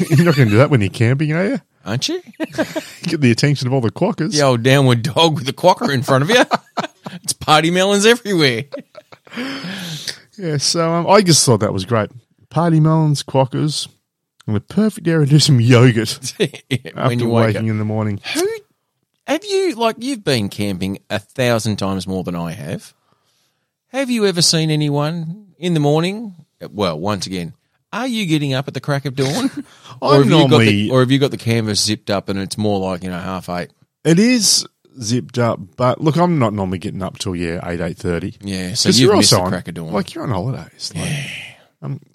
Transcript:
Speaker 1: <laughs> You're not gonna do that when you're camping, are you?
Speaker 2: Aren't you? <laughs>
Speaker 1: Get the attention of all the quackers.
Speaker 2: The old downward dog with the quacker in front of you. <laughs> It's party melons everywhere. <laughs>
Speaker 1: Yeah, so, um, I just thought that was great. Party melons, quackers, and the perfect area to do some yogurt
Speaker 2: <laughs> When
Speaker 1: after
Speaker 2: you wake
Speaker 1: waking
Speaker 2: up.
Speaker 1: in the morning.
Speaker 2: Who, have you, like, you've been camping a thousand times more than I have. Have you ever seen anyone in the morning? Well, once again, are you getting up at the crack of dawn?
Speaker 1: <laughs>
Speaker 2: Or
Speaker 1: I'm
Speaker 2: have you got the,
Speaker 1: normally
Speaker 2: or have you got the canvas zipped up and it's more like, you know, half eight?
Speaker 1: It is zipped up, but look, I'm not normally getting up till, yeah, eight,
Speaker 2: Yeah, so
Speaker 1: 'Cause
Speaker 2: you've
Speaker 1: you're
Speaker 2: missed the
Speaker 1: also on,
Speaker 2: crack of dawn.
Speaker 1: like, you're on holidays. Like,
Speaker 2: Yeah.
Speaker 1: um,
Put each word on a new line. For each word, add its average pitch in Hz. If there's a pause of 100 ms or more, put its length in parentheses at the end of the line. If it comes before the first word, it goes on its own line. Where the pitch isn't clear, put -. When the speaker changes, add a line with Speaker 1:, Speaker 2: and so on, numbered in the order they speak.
Speaker 1:
<laughs> -
You're 165
not 160
gonna 120
do 104
that 147
when 135
you're 98
camping, 139
are 180
you? 240 (260)
Speaker 2:
Aren't -
you? 359 (100)
<laughs> - (640)
Speaker 1:
Get 170
the 123
attention 135
of 123
all 135
the 110
quackers. 165
Speaker 2:
The 147
old 123
downward 131
dog 160
with 123
the 135
quacker 180
in 127
front 135
of 170
you. 247
<laughs> - (720)
It's -
party 156
melons 202
everywhere. 165
<laughs> - (1600)
Speaker 1:
Yeah, 160
so, 165
um, 170
I 208
just 175
thought 113
that 98
was 92
great. 107 (400)
Party 160
melons, 156
quackers, 139 (600)
and 107
the 101
perfect 208
area 160
to 135
do 151
some 135
yogurt 117
Speaker 2:
<laughs> -
When -
Speaker 1:
after 123
Speaker 2:
you 120
wake 113
Speaker 1:
waking 107
Speaker 2:
up. 110
Speaker 1:
in 107
the 107
morning. 107 (140)
Speaker 2:
Who, 359 (800)
have 311
you, 381
like, 226
you've 240
been 113
camping 95 (100)
a 101
thousand 113
times 95
more 95
than 87
I 85
have. - (920)
Have 262
you 226
ever 175
seen 160
anyone 156 (100)
in 175
the 156
morning? 175 (360)
Well, 90
once 95
again, 90 (380)
are 233
you 220
getting 147
up 131
at -
the 131
crack 143
of 131
dawn? 147
Speaker 1:
<laughs> 294 (360)
Speaker 2:
Or -
Speaker 1:
I'm 139
Speaker 2:
have 120
you -
got 160
the, -
Speaker 1:
normally 107
Speaker 2:
or 131
have 127
you 135
got 131
the 107
canvas 113
zipped 104
up 98
and 98
it's 95
more 104
like, 92
you 92
know, 87
half 92
eight? 87 (340)
Speaker 1:
It 165
is 233 (360)
zipped 117
up, 117 (160)
but 123
look, 147
I'm 170
not 110
normally 95
getting 85
up -
till, 92
yeah, 85 (100)
eight, 87
Speaker 2:
Yeah, 92
so -
Speaker 1:
'Cause 104
Speaker 2:
you've 131
Speaker 1:
you're 208
Speaker 2:
missed 107
the 117
Speaker 1:
also 90
on, 92
Speaker 2:
crack 87
of 87
dawn. 82
Speaker 1:
like, -
you're -
on 151
holidays. -
Like, 160
Speaker 2:
Yeah. 139 (540)
Speaker 1:
um, 139 (160)